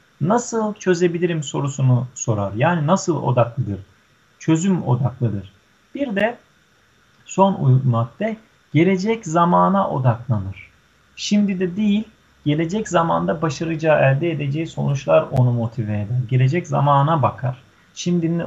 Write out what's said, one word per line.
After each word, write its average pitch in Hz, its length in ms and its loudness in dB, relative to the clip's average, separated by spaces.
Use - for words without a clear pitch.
"Nasıl 214 520 0
çözebilirim?" 170 680 0
sorusunu 135 720 0
sorar. 101 380 -4
Yani 147 340 0
nasıl 175 360 0
odaklıdır? 110 560 0
Çözüm 165 480 0
odaklıdır. 110 680 -2
Bir 262 200 -4
de 220 220 -2
son 196 280 2
uy-, 131 320 4
madde, 127 520 -2
gelecek 190 520 2
zamana 175 640 2
odaklanır. 113 800 -2
Şimdi 202 440 0
de 180 160 -4
değil, 214 280 0
gelecek 165 440 -2
zamanda 170 520 0
başaracağı, 160 580 0
elde 139 320 2
edeceği 151 360 -4
sonuçlar 143 640 0
onu 123 200 2
motive 113 500 -4
eder. 113 160 -4
Gelecek 131 380 2
zamana 143 540 2
bakar. 127 360 -4
Şimdinin 170 540 -2